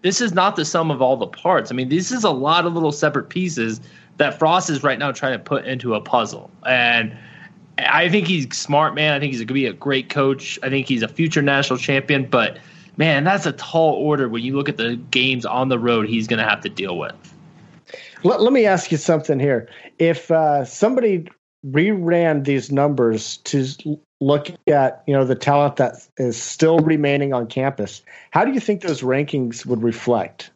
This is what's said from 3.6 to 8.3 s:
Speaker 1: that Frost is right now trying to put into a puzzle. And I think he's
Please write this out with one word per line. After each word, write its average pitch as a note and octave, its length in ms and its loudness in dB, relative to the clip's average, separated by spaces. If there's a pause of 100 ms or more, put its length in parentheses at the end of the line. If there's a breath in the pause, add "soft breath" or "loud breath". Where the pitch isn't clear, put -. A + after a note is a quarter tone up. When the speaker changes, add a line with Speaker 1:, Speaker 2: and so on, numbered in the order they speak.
Speaker 1:
that C#3+ 200 -2
Frost E3+ 320 2
is C#3+ 140 -4
right C3+ 160 0
now C#3 120 -4
trying C3+ 220 -4
to A2 100 -8
put - 220 -4
into B2 300 -4
a G#2+ 60 -2
puzzle. - 500 -2 (160)
And A#2+ 500 0 (640 loud breath)
I D#3+ 300 2
think F3+ 180 0
he's D#3 280 -2